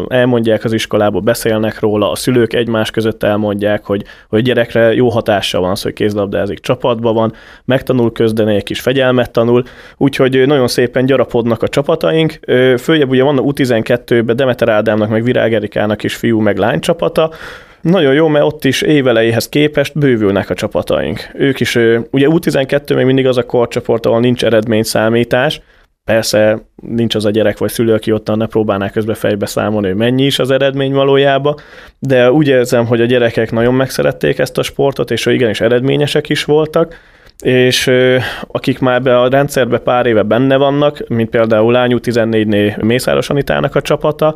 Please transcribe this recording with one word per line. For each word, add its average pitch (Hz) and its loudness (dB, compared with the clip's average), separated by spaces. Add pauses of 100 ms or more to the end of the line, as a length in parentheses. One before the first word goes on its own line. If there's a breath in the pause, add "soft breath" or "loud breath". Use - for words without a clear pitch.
elmondják 120 0
az 113 -2
iskolába, 107 -2
beszélnek 107 -2
róla, 104 0
a 78 -6
szülők 123 0
egymás 117 -2
között 110 -4
elmondják, 104 -2
hogy, 101 -4 (240 loud breath)
hogy 110 0
gyerekre 117 2
jó 123 2
hatással 107 -2
van 90 -2
az, 98 -6
hogy 101 -6
kézlabdázik, 101 -4
csapatban 117 -2
van, 113 0 (320 loud breath)
megtanul 123 0
közdeni, 110 0
egy 98 0
kis - -8
fegyelmet 127 0
tanul, 120 2 (340 loud breath)
úgyhogy, 131 0
ö, 131 4
nagyon 135 2
szépen 127 0
gyarapodnak 120 0
a 107 -2
csapataink. 160 0
Ö, 127 2
följebb 151 0
ugye 127 2
van 139 2
a 120 0
U 139 0
tizenkettőben 120 0
Demeter 123 0
Ádámnak, 107 2
meg 113 0
Virág 113 0
Erikának 104 -2
is 104 -4
fiú, 113 0
meg 101 0
lány 123 0
csapata. 165 -2 (500 loud breath)
Nagyon 156 2
jó, 160 2
mert 147 2
ott 151 -4
is 170 0
évelejéhez 117 2
képest 147 -2
bővülnek 107 2
a 92 -2
csapataink. 80 -4
Ők 139 -2
is, - -2
ö, 117 4 (120)
ugye 139 2
U 160 2
tizenkettő 143 -2
még 131 2
mindig 131 2
az 127 2
a 123 0
korcsoport, 117 -2
ahol 117 2
nincs 123 0
eredményszámítás. 113 0 (440 soft breath)
Persze 110 0 (140)
nincs 117 -4
az 107 -2
a 107 2
gyerek 104 0
vagy 104 -4
szülő, 113 0
aki 110 0
ottan 107 -2
ne 113 -2
próbálná 101 -2
közben 110 -4
fejbe 104 -2
számolni, 104 -2
hogy 92 -2
mennyi 123 0
is 139 -2
az 131 -2
eredmény 135 0
valójában, 139 2 (420 loud breath)
de 127 2
úgy 151 2
érzem, 123 2
hogy 117 0
a 117 4
gyerekek 117 0
nagyon 120 0
megszerették 139 -2
ezt 143 -2
a 139 -2
sportot, 135 -2
és 113 -4
hogy 120 2
igenis 120 0
eredményesek 139 0
is 147 -2
voltak, 156 0 (440 loud breath)
és, 127 2
ö, 127 4 (300 loud breath)
akik - -4
már 123 0
be 123 2
a 123 2
rendszerbe 131 0
pár 123 0
éve 110 2
benne 123 2
vannak, 143 0
mint 113 -2
például 113 2
lány 123 2
U 120 0
tizennégynél 110 0
Mészáros 127 0
Anitának 143 -2
a 143 0
csapata, 156 -2